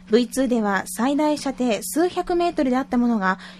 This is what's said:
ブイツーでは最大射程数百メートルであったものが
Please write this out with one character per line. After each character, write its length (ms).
ブ 100
イ 80
ツ 160
ー 40
で 140
は 260
最 280
大 220
射 160
程 280
数 280
百 260
メ 140
ー 40
ト 120
ル 40
で 80
あ 40
っ 40
た 120
も 100
の 100
が 220